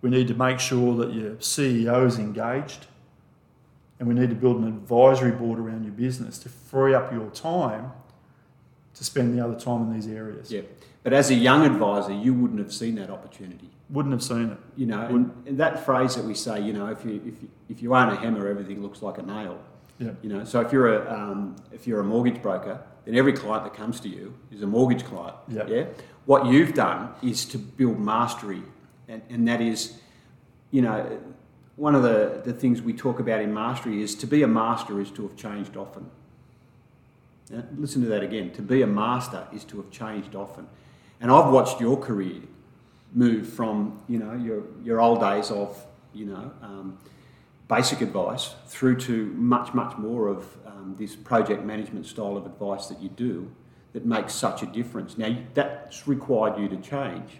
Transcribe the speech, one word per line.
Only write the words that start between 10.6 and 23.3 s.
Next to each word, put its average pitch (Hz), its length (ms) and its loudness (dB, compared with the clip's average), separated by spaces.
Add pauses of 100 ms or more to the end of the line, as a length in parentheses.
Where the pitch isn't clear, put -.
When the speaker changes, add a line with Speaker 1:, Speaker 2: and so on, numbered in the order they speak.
Speaker 2:
But 131 80 2
as 135 180 6
a 135 40 6
young 127 300 8
advisor, 101 480 2
you 113 220 2
wouldn't 120 240 0
have 101 140 -6
seen 113 240 -6
that 95 120 -8
opportunity. 92 640 -16 (180)
Speaker 1:
Wouldn't 139 240 -2
have 117 100 -2
seen 117 280 -2
it. - 80 -12 (180)
Speaker 2:
You 131 100 -2
know, 107 140 -2
and, 117 120 -4
Speaker 1:
Wouldn't. 123 360 0
Speaker 2:
and 139 100 -4
that 151 260 2
phrase 127 320 2
that 113 80 -6
we 107 100 -6
say, 107 260 -6
you 104 120 -4
know, 101 160 -6
if 107 160 -10
you, 110 100 -6 (100)
if - 180 -12
you, - 60 -16 (220)
if 113 120 -12
you 120 120 0
aren't 123 180 6
a 98 40 -2
hammer, 104 300 -2
everything 101 360 -6
looks 101 180 -12
like 98 160 -8
a 92 60 -12
nail. 95 360 -10 (400)
Speaker 1:
Yeah. 117 120 -6 (120)
Speaker 2:
You 110 60 -8
know, 101 160 -6
so 120 160 0
if 117 120 0
you're 117 300 6
a, - 80 -6
um, 104 460 -6 (160)
if - 140 -12
you're 110 140 0
a 98 40 0
mortgage 120 380 2
broker, 95 400 -4 (220)
then 110 100 -6
every 131 180 6